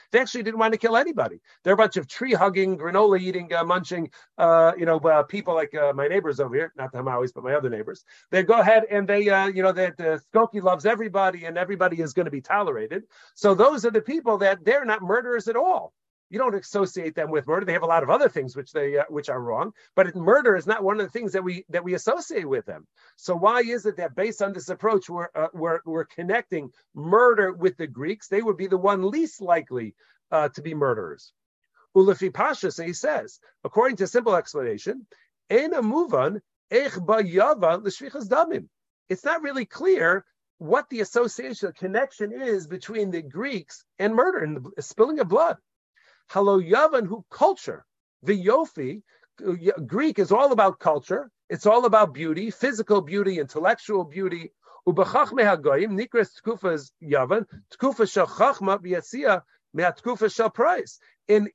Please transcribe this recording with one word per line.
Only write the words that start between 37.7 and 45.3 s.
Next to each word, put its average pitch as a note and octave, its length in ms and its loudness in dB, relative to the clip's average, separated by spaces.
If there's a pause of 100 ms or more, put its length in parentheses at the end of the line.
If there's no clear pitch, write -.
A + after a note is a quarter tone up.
l'shvichas B3+ 420 -10
damim. D#4 400 0 (420)
It's F#3 160 -6
not D#4+ 180 -2
really C4+ 220 -6
clear G3 600 0 (340)
what G3 320 -2
the A3+ 120 -4
association, A#3 640 -4
the D#3+ 40 -10
connection G#3 600 -6
is A3+ 340 -4
between F#3+ 460 -6
the E3+ 100 -6
Greeks F3+ 640 -10 (160)
and G#3 120 0
murder D4 280 2
and D3+ 340 -8
the A3 80 -12
spilling C#4+ 380 0
of G3+ 80 0
blood. D4 300 2 (760)